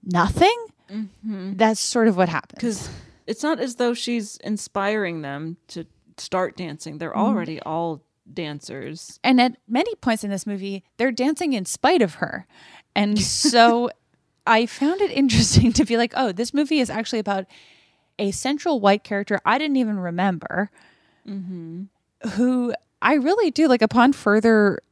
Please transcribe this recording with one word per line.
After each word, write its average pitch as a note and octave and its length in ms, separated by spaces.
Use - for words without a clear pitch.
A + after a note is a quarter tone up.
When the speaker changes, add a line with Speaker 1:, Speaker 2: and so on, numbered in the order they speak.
Speaker 1:
nothing. E4 600
Speaker 2:
Mm-hmm. G3+ 640
Speaker 1:
That's A3 240
sort A3+ 300
of F3+ 80
what F#3 100
happens. - 340
Speaker 2:
'Cause A3+ 280
it's - 160
not D4+ 180
as B3 160
though A#3+ 180
she's A#3 500
inspiring G3 800
them D3 340
to E3+ 160
start - 400
dancing. D#3 400
They're D#3 140
Speaker 1:
Mm-hmm. - 100
Speaker 2:
already F3 400
all D#3+ 400
dancers. D3 920
Speaker 1:
And B3+ 160
at B3 160
many F4 300
points A3+ 300
in G3+ 40
this G3 160
movie, G3 380
they're B3 140
dancing C#4+ 420
in G3+ 100
spite D4 380
of F3+ 140
her. - 300
And G#3 280
Speaker 2:
<laughs> - 0
Speaker 1:
so A#3 680
I A3+ 200
found D#4+ 340
it G4+ 120
interesting A#3 600
to A#3+ 140
be A#3 100
like, A#3 220
"Oh, A#3 160
this A3+ 200
movie D4 260
is A#3+ 100
actually A3+ 300
about G3 260
a G3+ 120
central C#4+ 500
white G3+ 240
character G3+ 400
I A3+ 120
didn't D4 200
even G#3+ 220
remember," F3+ 680
Speaker 2:
Mm-hmm. F3+ 580
Speaker 1:
who B3 420
I B3+ 120
really D#4+ 380
do, D4+ 180
like, B3 120
upon A3+ 300
further G#3+ 680